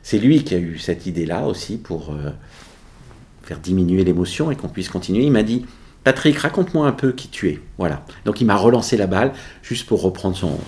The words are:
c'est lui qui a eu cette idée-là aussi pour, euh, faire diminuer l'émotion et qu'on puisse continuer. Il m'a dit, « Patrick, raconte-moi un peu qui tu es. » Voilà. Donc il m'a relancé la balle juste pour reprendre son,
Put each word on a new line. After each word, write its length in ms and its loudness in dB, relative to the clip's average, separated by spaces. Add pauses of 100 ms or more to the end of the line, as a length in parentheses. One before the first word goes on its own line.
c'est 160 0
lui 260 6
qui 100 -2
a 40 2
eu 200 -4
cette 280 -4
idée-là 400 -2
aussi 320 -6
pour, 320 -8
euh, 200 -6 (1160)
faire 140 -12
diminuer 420 2
l'émotion 480 2
et 60 -2
qu'on 120 -8
puisse 200 -8
continuer. 360 0
Il 60 4
m'a 140 4
dit, « 200 -2 (400)
Patrick, 340 4
raconte-moi 480 0
un 60 4
peu 200 0
qui 160 -10
tu 200 -4
es. » 120 -4 (180)
Voilà. 260 -2 (200)
Donc 160 0
il 40 2
m'a 120 6
relancé 400 4
la 100 2
balle 260 2 (300)
juste 240 -8
pour 160 0
reprendre 340 -2
son, 320 -4